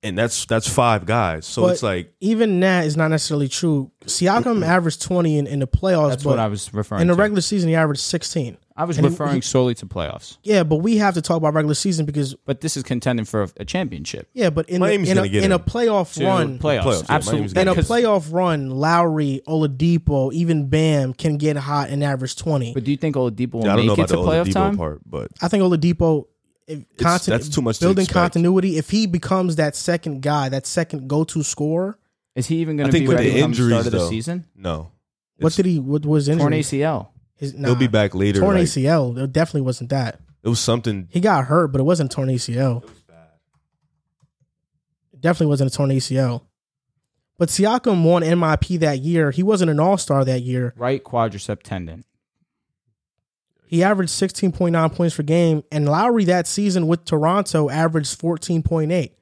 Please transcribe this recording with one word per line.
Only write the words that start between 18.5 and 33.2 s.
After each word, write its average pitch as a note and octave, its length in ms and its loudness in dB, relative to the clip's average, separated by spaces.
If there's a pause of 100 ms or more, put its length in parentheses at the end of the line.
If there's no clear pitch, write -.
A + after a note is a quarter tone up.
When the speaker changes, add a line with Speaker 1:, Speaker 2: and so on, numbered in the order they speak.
Speaker 2:
Lowry, D#3 760 0
Oladipo, D3+ 840 0
even E3 340 0
Bam D3 460 2
can D#3 240 -2
get D3+ 180 0
hot C#3+ 340 -4
and C#3+ 140 -2
average C3 320 -4
twenty. C3 380 -2
Speaker 3:
But C3 100 -4
do C#3 80 -2
you C#3+ 60 0
think D3+ 180 -2
Oladipo B2 380 -2
will A2+ 120 -2
Speaker 1:
Yeah, G2+ 80 2
I - 40 4
don't G#2 80 4
know G#2+ 100 4
Speaker 3:
make - 40 2
it D#2+ 120 2
Speaker 1:
about F2 40 4
Speaker 3:
to - 0 -
Speaker 1:
the E2+ 80 0
Speaker 3:
playoff D#3+ 260 2
Speaker 1:
Oladipo F#2+ 40 0
Speaker 3:
time? G3 240 2
Speaker 1:
part, D2+ 280 -6
but - 260 -10 (100)
Speaker 2:
I F3+ 60 -2
think G3 160 2
Oladipo, E3 640 2 (420)
if D#3 120 -12
Speaker 1:
It's, - 220 -12
Speaker 2:
conti-, F3 300 2
Speaker 1:
that's B2+ 160 -2
too D3 140 -2
much A2+ 180 0
to E3+ 60 0
Speaker 2:
building F#3+ 180 4
Speaker 1:
expect. - 100 -4 (200)
Speaker 2:
continuity, F3+ 440 2
if D#3 120 -4
he G#3+ 180 2
becomes F3+ 480 -2
that D3+ 220 -2
second E3 440 -4
guy, C#3+ 280 -2
that C3+ 180 -4
second D#3+ 400 -4
go-to D#3 360 -2
scorer. E3 540 -4 (380)
Speaker 3:
Is B2+ 120 -4
he D#3+ 100 0
even D#3+ 180 -2
gonna C#3+ 140 0
Speaker 1:
I - 20 4
think D#3+ 140 4
Speaker 3:
be - 20 2
Speaker 1:
with B2+ 120 4
Speaker 3:
ready A#2 120 2